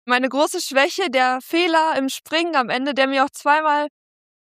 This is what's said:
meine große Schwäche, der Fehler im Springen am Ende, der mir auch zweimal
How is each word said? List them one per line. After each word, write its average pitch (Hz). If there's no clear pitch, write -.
meine 247
große 294
Schwäche, 320
der 254
Fehler 320
im 269
Springen 330
am 254
Ende, 262
der 269
mir 269
auch 285
zweimal 294